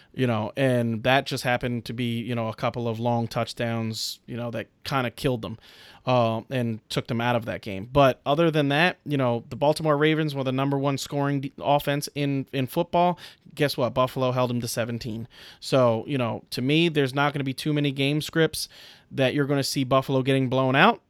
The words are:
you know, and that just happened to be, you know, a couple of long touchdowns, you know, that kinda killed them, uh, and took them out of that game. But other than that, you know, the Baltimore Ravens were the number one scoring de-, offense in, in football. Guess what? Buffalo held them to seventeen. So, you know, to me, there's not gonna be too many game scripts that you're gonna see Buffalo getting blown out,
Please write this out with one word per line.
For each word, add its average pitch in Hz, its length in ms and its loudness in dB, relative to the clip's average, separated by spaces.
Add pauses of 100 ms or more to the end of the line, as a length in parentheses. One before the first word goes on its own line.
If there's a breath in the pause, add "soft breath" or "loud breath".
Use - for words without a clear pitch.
(180 soft breath)
you 127 80 2
know, 110 300 0
and 120 480 0
that 131 220 2
just - 180 -6
happened 123 400 -2
to - 80 -10
be, 117 280 -4
you 120 140 -6
know, 113 140 -4
a 110 60 -6
couple 120 340 -4
of 110 100 -4
long 117 300 0
touchdowns, 113 1000 -6
you 123 100 -10
know, 120 140 -8
that 113 160 -8 (160)
kinda 127 300 -2
killed 123 300 -2
them, 98 140 -8 (500 loud breath)
uh, 113 340 4 (100)
and 117 380 -2
took - 180 -4
them 117 140 -2
out 123 160 2
of 113 80 -2
that 101 180 -6
game. 95 300 -8
But 139 340 4
other 156 240 2
than 147 200 2
that, 160 360 2
you 147 100 -2
know, 123 320 0
the 135 60 -12
Baltimore 151 420 2
Ravens 151 380 2
were 139 80 -4
the 131 80 -2
number 139 260 0
one 139 220 0
scoring 143 440 -2
de-, 143 180 -8
offense 143 560 0
in, 139 360 -2
in 131 140 -2
football. 170 500 2 (380 loud breath)
Guess 147 220 0
what? 120 180 0
Buffalo 127 380 0
held 127 180 0
them 120 100 -2
to 120 60 -6
seventeen. 117 600 -6 (320 loud breath)
So, 120 480 4
you 143 100 -2
know, 113 320 -2
to 123 120 -6
me, 160 260 4
there's 143 260 0
not 143 180 2
gonna 139 120 -2
be 135 100 -4
too - 180 -2
many 147 200 0
game 139 280 0
scripts - 480 0 (440 loud breath)
that 127 220 2
you're 143 120 2
gonna 139 160 0
see 135 220 -2
Buffalo 135 380 2
getting 135 260 2
blown 131 260 2
out, 185 360 6